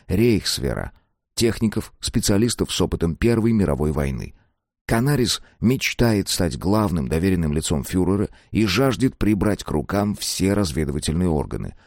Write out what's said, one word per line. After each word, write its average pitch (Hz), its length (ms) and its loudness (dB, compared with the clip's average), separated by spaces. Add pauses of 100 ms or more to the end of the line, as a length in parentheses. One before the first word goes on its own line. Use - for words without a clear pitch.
Рейхсвера — 71 840 0 (420)
техников, 110 640 0
специалистов 110 720 0
с - 80 -2
опытом 85 380 0
Первой 113 340 2
мировой 76 400 2
войны. 67 420 -4 (540)
Канарис 127 540 0 (200)
мечтает 117 640 2
стать 76 300 -2
главным 87 500 0
доверенным 82 460 0
лицом 78 320 -2
фюрера 92 420 0 (220)
и 110 160 0
жаждет 117 520 0
прибрать 101 460 0
к - 80 -8
рукам 101 440 -2
все - 380 0
разведывательные 80 760 -2
органы: 57 460 -4 (120)